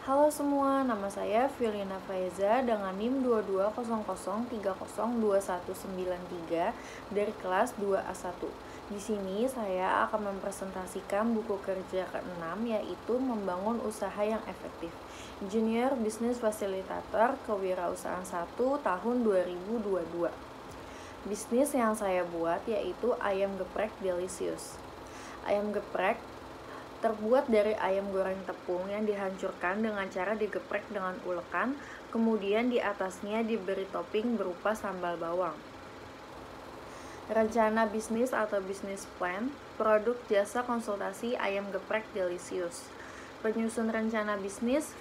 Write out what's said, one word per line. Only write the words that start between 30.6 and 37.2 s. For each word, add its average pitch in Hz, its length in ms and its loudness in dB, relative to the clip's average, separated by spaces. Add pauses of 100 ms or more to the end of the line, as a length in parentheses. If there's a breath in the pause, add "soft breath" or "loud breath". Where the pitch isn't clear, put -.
dengan 185 400 -2
ulekan, 180 480 0 (400 loud breath)
kemudian 226 560 4
di 240 80 4
atasnya 202 640 -2
diberi 190 480 0
topping 214 480 0
berupa 180 320 0
sambal 180 480 -2
bawang. 170 320 0 (1800 loud breath)